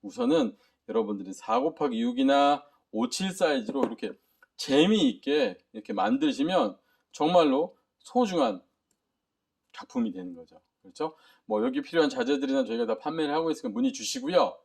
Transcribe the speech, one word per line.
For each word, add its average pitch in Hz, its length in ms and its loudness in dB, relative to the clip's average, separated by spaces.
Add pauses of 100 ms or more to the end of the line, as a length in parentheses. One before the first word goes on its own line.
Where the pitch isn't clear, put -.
우선은 233 520 0 (320)
여러분들이 101 460 -4
사 - 280 -2
곱하기 254 380 -2
육이나 269 640 2 (280)
오칠 123 400 -4
사이즈로 135 540 0
이렇게 - 280 -8 (440)
재미있게 143 1000 2 (160)
이렇게 - 200 -10
만드시면 208 840 0 (340)
정말로 156 640 2 (240)
소중한 170 600 0 (1120)
작품이 - 380 -4
되는 87 240 -12
거죠. - 260 -20 (200)
그렇죠? 156 340 -8 (300)
뭐 107 200 0
여기 131 160 -2
필요한 - 280 2
자재들이나 135 560 -2
저희가 233 200 -4
다 220 120 -4
판매를 151 360 -4
하고 165 180 -2
있으니까 147 180 -6
문의 120 240 -2
주시고요. 180 720 -2